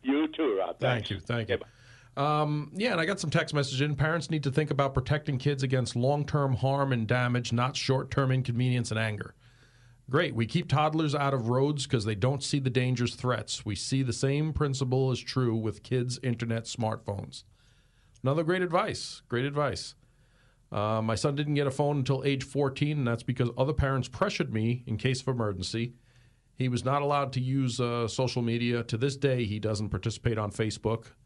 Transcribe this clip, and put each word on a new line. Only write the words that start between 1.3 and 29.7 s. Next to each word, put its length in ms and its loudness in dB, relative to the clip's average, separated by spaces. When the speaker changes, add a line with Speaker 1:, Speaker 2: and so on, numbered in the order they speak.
Speaker 2:
you. 60 2
Speaker 1:
Okay, 80 -6
bye. 40 -18
Speaker 2:
Um, 560 0
yeah, 180 -2
and 80 0
I 60 2
got 140 -2
some 100 -2
text 240 2
message 280 0
in. 140 2
Parents 340 0
need 140 0
to 80 0
think 200 2
about 220 2
protecting 440 0
kids 260 0
against 320 0
long-term 600 2
harm 360 2
and 160 0
damage, 460 2
not 240 2
short-term 540 2
inconvenience 600 0
and 80 0
anger. 360 -4
Great. 260 2
We 100 2
keep 220 -2
toddlers 480 2
out 180 2
of 140 0
roads 380 2
'cause 180 0
they 120 0
don't 280 0
see 160 0
the 120 0
dangers, 440 0
threats. 480 -4
We 120 -4
see 260 -2
the 100 0
same 400 0
principle 600 0
is 100 -2
true 340 0
with 280 -4
kids, 380 -2
internet, 420 -2
smartphones. 800 -4
Another 200 2
great 200 2
advice. 680 -2
Great 160 0
advice. 500 -2
Uh, 300 0
my 140 0
son 200 0
didn't 180 -2
get 140 2
a 40 0
phone 280 0
until 260 0
age 180 0
fourteen, 540 0
and 100 0
that's 160 0
because 340 0
other 140 2
parents 380 0
pressured 440 -2
me 340 0
in 100 -4
case 240 0
of 80 -4
emergency. 640 -2
He 120 -2
was 160 0
not 180 2
allowed 320 0
to 60 -2
use, 400 0
uh, 300 0
social 320 0
media. 420 0
To 140 -4
this 180 0
day, 300 0
he 140 -2
doesn't 300 -2